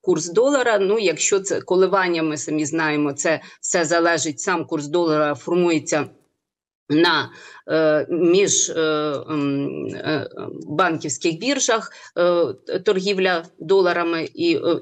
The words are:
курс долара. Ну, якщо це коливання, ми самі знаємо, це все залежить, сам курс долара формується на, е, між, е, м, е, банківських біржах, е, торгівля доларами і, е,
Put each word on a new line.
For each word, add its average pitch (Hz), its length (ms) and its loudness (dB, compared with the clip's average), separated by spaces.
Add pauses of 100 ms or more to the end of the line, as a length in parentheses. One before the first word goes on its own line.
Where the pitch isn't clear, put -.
курс 170 260 0
долара. 240 500 2
Ну, 196 200 2
якщо 190 420 0
це 190 200 -4
коливання, 185 640 2
ми 151 140 -2
самі 151 280 -4
знаємо, 151 480 0
це 151 280 -2 (200)
все 175 240 0
залежить, 165 560 0
сам 170 260 -2
курс 147 200 -6
долара 151 480 0
формується 160 760 -2 (800)
на, 151 420 2 (400)
е, 156 400 2
між, 175 600 2
е, 160 100 -4 (500)
м, 143 640 -2
е, - 340 -4 (380)
банківських 160 720 -2
біржах, 240 540 -2 (260)
е, 175 600 0
торгівля 185 640 0 (140)
доларами 170 760 0
і, 170 220 0
е, - 260 0